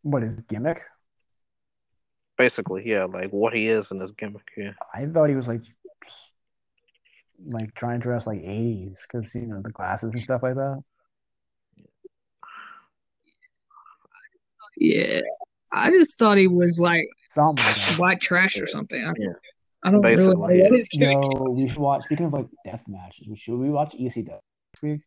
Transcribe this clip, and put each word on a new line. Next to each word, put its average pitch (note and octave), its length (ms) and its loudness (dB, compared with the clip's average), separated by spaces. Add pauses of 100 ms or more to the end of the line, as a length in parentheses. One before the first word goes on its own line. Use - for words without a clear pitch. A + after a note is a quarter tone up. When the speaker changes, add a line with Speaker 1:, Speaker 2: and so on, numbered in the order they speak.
Speaker 1:
What, C#3+ 220 -2
his A2 180 -8
gimmick? B2+ 400 -6 (1600)
Speaker 2:
Basically, G2 480 0
yeah, G2+ 200 0
like, F#2 260 -8
what G#2+ 220 0
he A2 140 -2
is G#2+ 240 -2
in F#2+ 80 -10
his F#2+ 140 -10
gimmick, G#2 340 -14 (100)
yeah. G2+ 140 -10 (220)
Speaker 1:
I B2+ 120 -8
thought D#3 240 2
he C#3 60 2
was, B2+ 120 -4
like, A#2 140 -6 (420)
just, - 280 -20 (1160)
like, A2 260 -10
trying A#2+ 280 -6
to - 20 -12
dress A#2+ 240 -4
like G#2 160 -8
eighties G2 680 -8
'cause, A#2 240 -10
you A#2+ 120 -10
know, G2+ 160 -12
the A2 80 -12
glasses G#2 440 -8
and A#2+ 80 -6
stuff B2+ 220 -4
like B2+ 120 -4
that. C3+ 280 -6 (4000)
Speaker 3:
Yeah, - 440 2 (500)
I - 180 0
just F4+ 300 4
thought G#3 180 6
he F#3+ 100 8
was, F3 340 2
like, E3+ 260 2 (240)
Speaker 1:
Something D3 340 2
like A2+ 100 0
that. D#3 240 -2
Speaker 3:
white F3+ 200 2
trash F#3 380 0
or F#3 80 -6
Speaker 2:
Yeah. F3+ 80 -8
Speaker 3:
something. - 280 -8
I, D#3+ 160 -6
Speaker 2:
Yeah. G2 100 -6 (560)
Speaker 3:
I F#3 80 2
don't G#3 100 8
really A#2 160 6
know F#3 60 6
Speaker 2:
Basically, F#3 120 6
Speaker 3:
what F3 200 2
Speaker 2:
yeah. F#3+ 140 10
Speaker 3:
his A#3+ 200 4
gimmick C#3 240 4
Speaker 1:
Yo, C3+ 400 0
Speaker 3:
is. B2+ 100 0
Speaker 1:
we B2+ 60 0
should A#2+ 80 -6
watch, C#3 260 0
speaking D#3 220 -4
of, D3 80 -4
like, B2+ 140 -6 (180)
death - 240 -14
matches, F#2 400 -18
we G#2+ 80 -14
should, A#2+ 200 -8
we C3+ 120 -2
watch D3+ 260 -2
E B2 140 -6
C A#2 140 -8
W - 180 -16 (320)
next - 80 -20
week? D3+ 260 -6